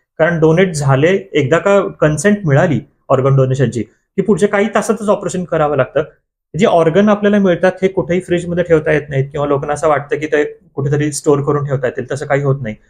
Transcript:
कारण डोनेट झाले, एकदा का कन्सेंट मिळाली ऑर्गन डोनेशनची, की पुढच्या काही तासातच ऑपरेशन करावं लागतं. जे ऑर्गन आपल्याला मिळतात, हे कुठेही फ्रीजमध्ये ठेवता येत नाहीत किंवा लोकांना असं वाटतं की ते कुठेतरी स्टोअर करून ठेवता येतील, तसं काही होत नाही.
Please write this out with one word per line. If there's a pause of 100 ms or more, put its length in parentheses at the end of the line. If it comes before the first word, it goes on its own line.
(200)
कारण
डोनेट
झाले,
एकदा
का
कन्सेंट
मिळाली (300)
ऑर्गन
डोनेशनची,
की
पुढच्या
काही
तासातच
ऑपरेशन
करावं
लागतं. (560)
जे
ऑर्गन
आपल्याला
मिळतात, (100)
हे
कुठेही
फ्रीजमध्ये
ठेवता
येत
नाहीत
किंवा
लोकांना
असं
वाटतं
की
ते (300)
कुठेतरी
स्टोअर
करून
ठेवता
येतील,
तसं
काही
होत
नाही. (140)